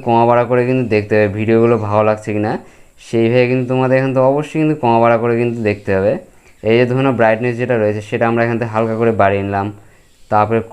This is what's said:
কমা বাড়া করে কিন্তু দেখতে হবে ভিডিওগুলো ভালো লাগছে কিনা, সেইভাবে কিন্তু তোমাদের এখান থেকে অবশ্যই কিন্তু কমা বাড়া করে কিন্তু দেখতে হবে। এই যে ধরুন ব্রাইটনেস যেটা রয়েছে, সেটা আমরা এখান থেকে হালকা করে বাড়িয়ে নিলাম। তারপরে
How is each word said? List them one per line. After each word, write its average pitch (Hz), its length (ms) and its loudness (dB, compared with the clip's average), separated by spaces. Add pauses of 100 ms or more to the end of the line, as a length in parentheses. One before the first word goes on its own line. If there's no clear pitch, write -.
কমা 117 240 2
বাড়া 120 200 4
করে 123 200 2
কিন্তু 131 140 0 (100)
দেখতে 104 220 -2
হবে 107 120 4 (100)
ভিডিওগুলো 113 360 2 (120)
ভালো 104 220 2
লাগছে 107 280 -4
কিনা, 107 160 -2 (540)
সেইভাবে 117 440 2
কিন্তু 127 220 -2
তোমাদের 131 260 0
এখান 135 160 -2
থেকে 131 180 2
অবশ্যই 147 300 -4
কিন্তু 156 200 0
কমা 117 220 2
বাড়া 117 180 4
করে 120 200 0
কিন্তু 120 160 -4 (100)
দেখতে 101 280 -4
হবে। 98 160 0 (560)
এই 113 100 4
যে 127 120 4
ধরুন 135 180 0 (100)
ব্রাইটনেস 113 420 0
যেটা 123 220 -2
রয়েছে, 107 260 -2
সেটা 120 220 -2
আমরা 117 140 0
এখান 117 160 -2
থেকে 113 140 -6
হালকা 113 260 -2
করে 117 200 2
বাড়িয়ে 98 260 2
নিলাম। 98 200 -4 (640)
তারপরে 107 280 2 (140)